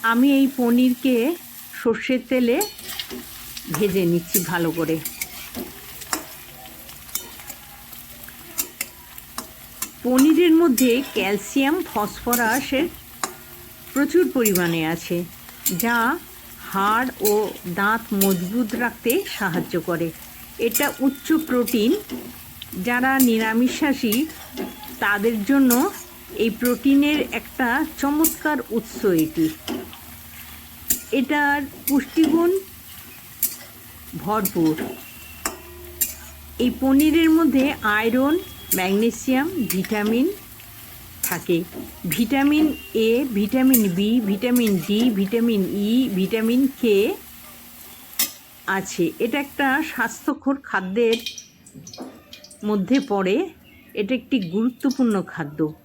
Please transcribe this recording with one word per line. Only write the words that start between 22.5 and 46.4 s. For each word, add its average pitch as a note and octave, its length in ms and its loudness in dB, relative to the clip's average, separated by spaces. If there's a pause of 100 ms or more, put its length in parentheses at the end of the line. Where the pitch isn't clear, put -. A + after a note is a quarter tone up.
যারা B3 240 2 (180)
নিরামিষাশী A3+ 840 2 (880)
তাদের G#3 320 2 (140)
জন্য C4+ 220 6 (720)
এই A3+ 160 2
প্রোটিনের C#4 600 4 (200)
একটা - 300 -4 (320)
চমৎকার D4 560 0 (200)
উৎস - 220 -8 (240)
এটি। D#3 240 -2 (1700)
এটার C#4+ 400 0 (280)
পুষ্টিগুণ D#4+ 640 2 (1700)
ভরপুর। F#3+ 520 0 (1900)
এই B3 80 4 (100)
পনিরের D4+ 560 6
মধ্যে C4+ 280 4 (320)
আয়রন, B3+ 360 2 (440)
ম্যাগনেসিয়াম, A#3 680 2 (260)
ভিটামিন G#3+ 540 0 (1000)
থাকে। E3+ 300 0 (560)
ভিটামিন C#4+ 520 2 (420)
এ, - 20 4 (280)
ভিটামিন B3 460 4 (140)
বি, G3+ 120 2 (200)
ভিটামিন A#3+ 420 2 (160)
ডি, G#3 120 2 (200)
ভিটামিন A3+ 420 2 (280)
ই, A3+ 40 2 (240)
ভিটামিন A3 440 2 (200)